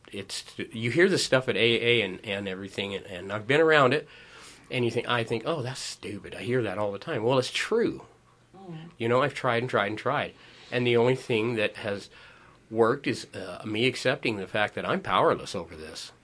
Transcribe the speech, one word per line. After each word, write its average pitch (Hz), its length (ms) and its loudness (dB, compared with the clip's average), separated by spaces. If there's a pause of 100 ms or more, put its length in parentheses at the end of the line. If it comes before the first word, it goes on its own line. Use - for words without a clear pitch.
(120)
it's, 101 320 -10 (280)
you 117 200 -4
hear 170 160 6
this 170 160 2
stuff 127 240 2
at 117 80 0
A 92 40 0
A 117 420 4
and, 95 220 -4
and 101 240 -4
everything, 98 460 -6
and, 95 120 -8
and 98 260 -10
I've 104 160 -6
been 143 140 4
around 151 320 6
it, 151 140 -2 (600)
and 127 140 -2
you 117 80 2
think, 113 160 -2
I 120 160 2
think, 113 220 -2
"Oh, 151 160 -2
that's 123 180 -8
stupid. 98 560 -10
I - 60 -10
hear 120 220 0
that 98 140 -4
all 104 140 0
the 98 80 -8
time." 131 240 -4
Well, 127 160 4
it's 123 120 -2
true. - 500 0 (960)
You 117 100 -2
know, 123 140 4
I've 139 120 0
tried 117 300 0
and 127 60 -4
tried 104 180 2
and 104 100 -4
tried. 123 360 -2 (380)
And 123 140 0
the 120 120 4
only 123 180 6
thing 120 400 0
that 107 220 0
has 101 320 -6 (600)
worked 117 380 4
is, 120 260 -4
uh, 95 320 -10
me 110 220 0
accepting 123 500 0
the 95 100 -6
fact 107 280 0
that 92 120 -4
I'm 135 120 0
powerless 101 560 2
over 85 200 -8
this. 78 360 -14 (120)